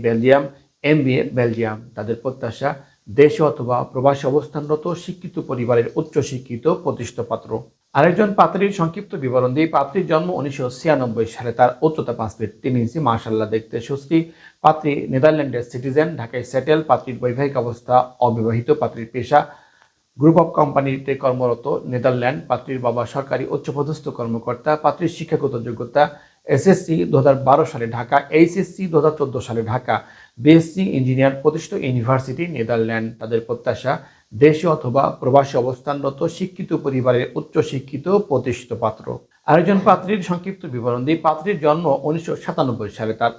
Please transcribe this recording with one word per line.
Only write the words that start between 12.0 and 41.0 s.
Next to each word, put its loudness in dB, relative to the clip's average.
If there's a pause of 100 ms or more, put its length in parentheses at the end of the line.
পাঁচ -6
ফিট -6 (100)
তিন 0
ইঞ্চি। 0 (100)
মাশাআল্লাহ, 0
দেখতে -4
সুশ্রী। -2 (460)
পাত্রী 2 (200)
নেদারল্যান্ডের 2
সিটিজেন, 0
ঢাকায় -8
সেটেল। 2
পাত্রীর -2
বৈবাহিক -2
অবস্থা -4 (260)
অবিবাহিত। 0 (120)
পাত্রীর -6
পেশা 2 (800)
গ্রুপ 6
অফ 2 (100)
কোম্পানিতে 0 (100)
কর্মরত 0 (260)
নেদারল্যান্ড। 0
পাত্রীর -4
বাবা -2
সরকারি -6 (100)
উচ্চপদস্থ -6
কর্মকর্তা। -6
পাত্রীর -2
শিক্ষাগত -4 (120)
যোগ্যতা 0 (440)
এসএসসি 2
দু -2
হাজার 6 (120)
বারো 6
সালে -6 (100)
ঢাকা, 0 (220)
এইচএসসি 2
দু 2
হাজার 4
চোদ্দো -4
সালে -4 (100)
ঢাকা, -2 (440)
বিএসসি 4 (160)
ইঞ্জিনিয়ার 2
প্রতিষ্ঠিত 0 (140)
ইউনিভার্সিটি -2 (120)
নেদারল্যান্ড। -2 (120)
তাদের -4
প্রত্যাশা -4 (400)
দেশে 6 (100)
অথবা 0 (180)
প্রবাসে 2
অবস্থানরত -4 (160)
শিক্ষিত -8 (140)
পরিবারের 0 (120)
উচ্চশিক্ষিত -4 (220)
প্রতিষ্ঠিত -2 (100)
পাত্র। -4 (400)
আরেকজন 4
পাত্রীর 2
সংক্ষিপ্ত -6
বিবরণ -2